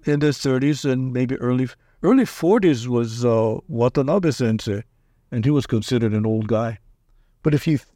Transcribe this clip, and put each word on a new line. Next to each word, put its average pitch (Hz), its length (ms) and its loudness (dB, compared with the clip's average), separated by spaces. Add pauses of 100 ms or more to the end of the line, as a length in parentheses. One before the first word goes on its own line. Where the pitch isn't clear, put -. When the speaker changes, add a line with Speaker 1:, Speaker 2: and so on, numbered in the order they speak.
Speaker 1:
in 147 160 0
their 147 120 2
thirties 135 520 0
and 131 280 -2
maybe 127 240 -2
early, 127 320 -2 (340)
early 233 240 4
forties 160 600 0
was, 120 360 -2
uh, 113 340 2 (100)
Watanabe 143 640 0
sensei, 110 500 -2 (480)
and 117 140 -2
he 139 60 2
was 143 160 2
considered 113 460 0
an 107 140 0
old 110 220 -2
guy. 113 300 -2 (640)
Speaker 2:
But 151 120 2
if 143 120 0
you, 151 120 2 (180)